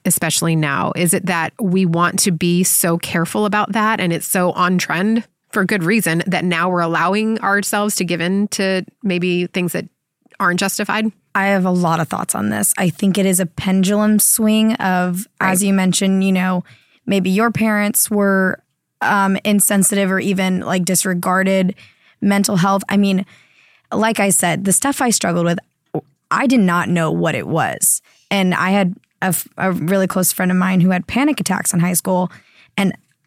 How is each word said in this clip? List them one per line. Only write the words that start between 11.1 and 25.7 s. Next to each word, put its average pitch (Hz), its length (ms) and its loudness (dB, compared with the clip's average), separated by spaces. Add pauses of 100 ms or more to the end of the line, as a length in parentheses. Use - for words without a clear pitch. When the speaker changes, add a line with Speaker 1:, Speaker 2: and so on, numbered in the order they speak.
Speaker 2:
I 196 120 0
have 196 180 2
a 185 60 2
lot 175 300 2
of 160 80 -4
thoughts - 260 -4
on - 160 -2
this. - 260 -2
I 185 140 0
think 196 260 0
it 196 80 2
is 185 160 2
a 185 60 -2
pendulum 208 720 2
swing 220 560 2
of, 180 520 -2 (140)
Speaker 1:
Right. 190 120 0
Speaker 2:
as 190 120 0
you 196 80 2
mentioned, 190 520 2
you 196 80 2
know, 185 320 0 (420)
maybe 190 240 0
your 220 200 2
parents 208 600 0
were, 196 520 0 (380)
um, 196 440 2
insensitive 196 680 2
or 190 80 0
even, 185 420 -2
like, 180 240 -2
disregarded 185 880 0 (460)
mental 202 360 2
health. 196 320 2
I 202 80 0
mean, 196 280 2 (680)
like 220 280 0
I 196 100 2
said, 180 340 0
the 190 80 0
stuff - 280 0
I 247 100 2
struggled 175 360 0
with, 170 120 0 (720)